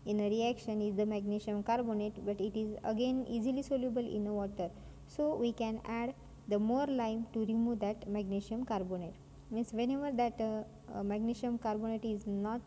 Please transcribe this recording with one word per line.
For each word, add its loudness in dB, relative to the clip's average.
in 2
a 4
reaction 2
is 0
the 4
magnesium 0
carbonate, 0
but 0
it 0
is -2
again 2
easily 0
soluble 0
in 0
a 0
water. -2
So 2
we 2
can -2
add -2
the 4
more 4
lime 0
to 2
remove 2
that -2
magnesium -2
carbonate. -2
Means -2
whenever 2
that, 2
uh, 0
uh, -2
magnesium 0
carbonate -2
is -2
not 0